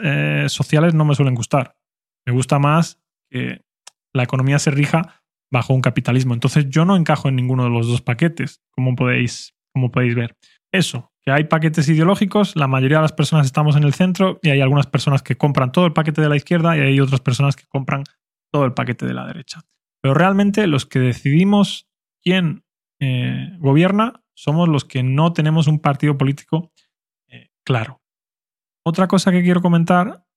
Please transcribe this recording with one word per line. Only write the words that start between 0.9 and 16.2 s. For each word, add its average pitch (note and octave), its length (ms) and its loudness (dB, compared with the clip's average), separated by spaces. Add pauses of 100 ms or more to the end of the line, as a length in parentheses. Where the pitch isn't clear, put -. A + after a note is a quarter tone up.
no D#3 120 2
me D3 100 2
suelen C3 200 0
gustar. B2 420 -4 (500)
Me B2 60 -4
gusta C3 260 0
más D3+ 420 0 (300)
que B2 340 -10 (480)
la B2+ 120 0
economía C3+ 340 0
se D#3 120 0
rija C#3+ 520 -2 (280)
bajo B2 220 0
un C3 80 2
capitalismo. B2+ 540 0
Entonces C3+ 340 0
yo D#3 160 0
no F#3+ 120 2
encajo D3+ 320 0
en C3+ 80 -2
ninguno B2+ 280 0
de A#2+ 60 0
los A#2 160 0
dos A#2+ 160 -2
paquetes, C3+ 580 -4 (100)
como B2+ 260 -2
podéis, B2 580 -4 (180)
como B2+ 180 -2
podéis B2 240 -2
ver. A#2 220 -6 (340)
Eso, D#3 400 -4 (120)
que C3+ 80 -2
hay D3 140 4
paquetes D#3 440 0
ideológicos, F#3 640 2
la D3 120 0
mayoría C3 320 2
de D#3 40 4
las D3+ 100 0
personas D3 340 0
estamos D3+ 300 2
en D3 80 4
el C#3+ 100 2
centro F#3 480 0
y D#3+ 80 0
hay C#3 100 2
algunas C3+ 260 2
personas C3+ 360 -2
que - 160 -6
compran C3 340 0
todo F3+ 140 2
el D#3 80 0
paquete D#3 260 0